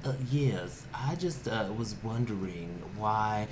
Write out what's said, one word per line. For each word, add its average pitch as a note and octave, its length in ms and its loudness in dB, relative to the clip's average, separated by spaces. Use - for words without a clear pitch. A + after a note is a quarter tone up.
Uh, C3+ 100 0
yes, A2 520 2
I C3+ 200 0
just, E3+ 320 -2
uh, A2 200 0
was A2 260 -2
wondering G2+ 680 0
why G#2+ 540 4